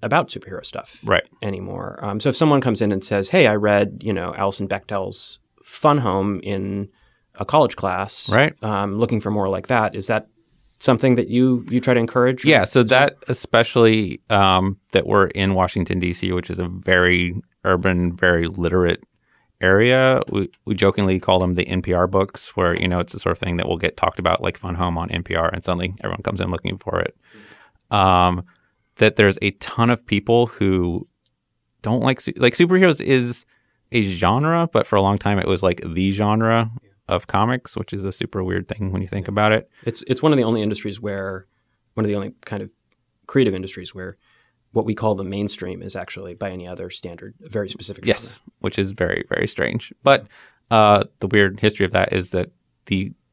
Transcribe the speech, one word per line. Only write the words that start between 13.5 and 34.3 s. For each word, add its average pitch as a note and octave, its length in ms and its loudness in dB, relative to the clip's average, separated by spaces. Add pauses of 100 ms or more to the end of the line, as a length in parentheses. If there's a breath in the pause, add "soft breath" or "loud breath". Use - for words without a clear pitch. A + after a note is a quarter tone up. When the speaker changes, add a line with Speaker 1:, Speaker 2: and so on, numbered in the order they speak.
Speaker 2:
um, G2 480 4 (140)
that - 160 2
we're G2+ 220 4
in G2 260 0
Washington, F#2 420 0
D F2 160 -2
C, F#2 180 -4
which F2+ 200 -4
is F2 80 -8
a F2+ 80 -4
very F2+ 720 2 (220)
urban, F2+ 520 0
very F2 320 4
literate F2 560 0 (560)
area. B2 720 4
We, G2+ 220 -2 (140)
we G#2+ 100 -2
jokingly F#2+ 440 2
call F#2 200 2
them F2+ 160 0
the F2 120 -2
N F#2 140 -2
P F2+ 120 -2
R F2 120 2
books, F#2+ 500 -2
where, E2+ 240 0
you F2+ 80 0
know, F2+ 120 0
it's F2 140 -4
the G2 60 -10
sort F#2 120 -2
of E2+ 80 -2
thing F2 180 -4
that F2 100 -4
will E2+ 120 -2
get - 180 -10
talked - 220 0
about, F2 240 0
like F#2 160 -6
Fun F2+ 160 -8
Home E2+ 240 -2
on E2+ 100 -6
N F2 140 -6
P F2+ 100 -8
R, E2 180 0
and F2+ 120 -8
suddenly F2+ 380 -4
everyone F#2+ 200 -8
comes G2 180 -6
in F#2 120 -4
looking F#2 260 -6
for F2+ 220 -4
it. - 180 -4 (720 soft breath)
Um, F2+ 540 2 (540 soft breath)
that A2 180 4
there's G2+ 260 4
a G2+ 120 -2
ton - 360 -2
of A#2+ 160 0
people A#2 400 2
who F#2 640 0 (720)
don't A2+ 220 0
like B2+ 180 0
su-, - 140 -8
like, B2 180 2
superheroes F3 480 4
is B2 460 0 (440)
a A#2 120 2
genre, B2 680 0